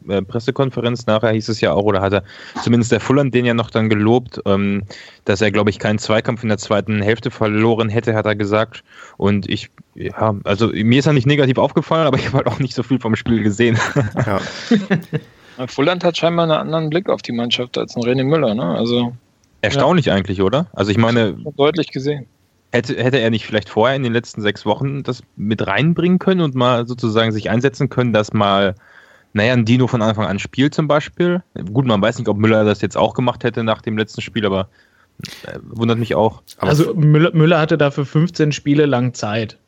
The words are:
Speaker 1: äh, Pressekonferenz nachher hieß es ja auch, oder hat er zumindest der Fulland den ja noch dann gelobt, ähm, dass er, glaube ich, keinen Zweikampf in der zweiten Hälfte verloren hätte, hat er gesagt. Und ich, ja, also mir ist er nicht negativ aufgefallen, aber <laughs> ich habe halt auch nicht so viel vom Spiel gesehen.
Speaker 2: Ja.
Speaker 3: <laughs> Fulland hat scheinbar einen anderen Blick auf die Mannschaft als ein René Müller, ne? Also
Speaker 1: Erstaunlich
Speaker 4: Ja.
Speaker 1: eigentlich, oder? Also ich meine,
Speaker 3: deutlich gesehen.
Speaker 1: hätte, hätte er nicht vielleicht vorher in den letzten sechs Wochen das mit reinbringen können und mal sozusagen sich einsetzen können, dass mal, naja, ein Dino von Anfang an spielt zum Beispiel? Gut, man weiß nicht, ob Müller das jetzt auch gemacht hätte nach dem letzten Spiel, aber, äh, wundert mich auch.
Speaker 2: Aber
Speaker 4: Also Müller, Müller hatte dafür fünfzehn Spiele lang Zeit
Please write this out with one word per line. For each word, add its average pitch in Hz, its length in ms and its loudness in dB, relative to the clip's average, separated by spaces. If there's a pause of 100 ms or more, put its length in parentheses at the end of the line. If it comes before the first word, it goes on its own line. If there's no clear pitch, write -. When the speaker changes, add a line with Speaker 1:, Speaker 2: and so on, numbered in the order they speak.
Speaker 1:
äh, 95 140 0
Pressekonferenz 120 800 -4
nachher 110 280 2
hieß 110 180 -2
es 107 100 -2
ja 92 140 2
auch, 95 80 2
oder 101 180 2
hat 98 140 0
er 95 80 2 (400)
zumindest 117 300 2
der 110 80 2
Fulland 135 340 0
den 123 100 2
ja 120 80 2
noch 117 160 -2
dann 110 220 0
gelobt, 110 560 2
ähm, 101 380 0 (420)
dass 101 160 2
er, 104 80 4
glaube 101 180 2
ich, 101 100 -4
keinen 107 200 0
Zweikampf 110 460 0
in 113 40 -2
der 104 80 0
zweiten 104 460 -2
Hälfte 113 280 0
verloren 110 600 0
hätte, 113 240 0
hat 107 100 0
er 107 120 0
gesagt. 107 460 -2 (360)
Und 101 320 0
ich, - 180 -6 (260)
ja, 107 400 -2 (100)
also 101 240 0
mir 117 320 2
ist 135 40 -2
er 160 80 4
nicht 127 140 2
negativ 139 320 2
aufgefallen, 156 480 0
aber 131 100 2
<laughs> - 20 0
ich - 80 -4
habe 135 120 0
halt 135 80 0
auch 120 120 -4
nicht 135 160 -4
so 127 80 -4
viel 127 180 0
vom 110 160 -2
Spiel 113 260 0
gesehen. 110 360 2 (360)
Speaker 2:
Ja. 101 260 -2 (1160)
Speaker 3:
<laughs> 127 80 -6
Fulland 170 380 0
hat 175 120 0
scheinbar 170 280 0
einen 160 80 2
anderen 156 360 -2
Blick 160 220 -2
auf - 100 -2
die - 120 -10
Mannschaft 120 440 -4
als 113 200 -6
ein 123 60 -4
René 127 220 0
Müller, 139 300 2
ne? 120 100 -4
Also 120 480 -2 (480)
Speaker 1:
Erstaunlich 139 460 2
Speaker 4:
Ja. 80 80 2
Speaker 1:
eigentlich, 95 260 -2
oder? 117 320 0
Also 104 180 -2
ich 98 80 2
meine, 117 360 2 (220)
Speaker 3:
deutlich 151 360 0
gesehen. 139 340 -6 (460)
Speaker 1:
hätte, 120 280 -2
hätte 127 180 2
er 113 120 2
nicht 113 160 -2
vielleicht 107 220 -2
vorher 120 260 2
in 139 80 -2
den 120 100 -2
letzten 117 300 -4
sechs 104 240 -2
Wochen 135 380 -2
das 127 180 -8 (140)
mit 107 280 -2
reinbringen 160 540 2
können 185 220 0
und 143 160 -2
mal 123 320 2
sozusagen 113 420 0
sich 107 180 -4
einsetzen 123 400 0
können, 123 240 0
dass 107 200 0
mal, 101 420 2 (600)
naja, 107 180 2
ein 123 120 2
Dino 123 220 4
von 113 160 0
Anfang 107 240 0
an 95 140 -4
spielt 143 340 -2
zum 156 140 -2
Beispiel? 175 560 -2 (280)
Gut, 127 140 0
man 107 160 2
weiß 117 160 0
nicht, 117 100 -6
ob 104 100 0
Müller 110 260 4
das 104 160 2
jetzt 101 160 -4
auch 104 180 0
gemacht 127 300 -4
hätte 117 180 -2
nach 110 200 -2
dem 110 140 -6
letzten 110 240 -4
Spiel, 113 240 -6
aber, 95 240 0 (800)
äh, - 160 -12
wundert 113 360 -2
mich 110 180 -2
auch. 107 260 0 (140)
Speaker 2:
Aber 95 140 -2
Speaker 4:
Also 147 240 2
Müller, 151 380 4
Müller 160 280 4
hatte 160 180 0
dafür 143 260 0
fünfzehn 156 460 0
Spiele 143 360 2
lang 123 280 0
Zeit 110 540 -4